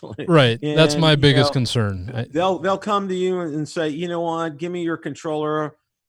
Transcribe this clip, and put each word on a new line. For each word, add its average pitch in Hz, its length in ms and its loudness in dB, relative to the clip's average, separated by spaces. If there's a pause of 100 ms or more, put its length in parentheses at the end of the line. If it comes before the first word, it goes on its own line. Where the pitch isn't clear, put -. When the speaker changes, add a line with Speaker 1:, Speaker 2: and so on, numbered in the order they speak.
(140)
Speaker 1:
<laughs> - 140 -10
Speaker 2:
Right. 139 340 4
That's 151 320 2
Speaker 1:
And, 160 80 2
Speaker 2:
my 156 100 6
Speaker 1:
you 147 60 4
Speaker 2:
biggest 135 320 4
Speaker 1:
know, - 40 -6
Speaker 2:
concern. 104 600 -2
I 113 160 -6
Speaker 1:
they'll, 175 300 0
they'll 190 180 -2
come 202 300 -2
to 185 80 -4
you 185 240 -2
and, 160 160 -4
and 151 120 -4
say, 160 220 -2
"You 165 180 -6
know 170 140 -4
what? 165 360 -4
Give 175 140 -8
me 175 120 -6
your 165 120 -2
controller, 151 800 -4 (340)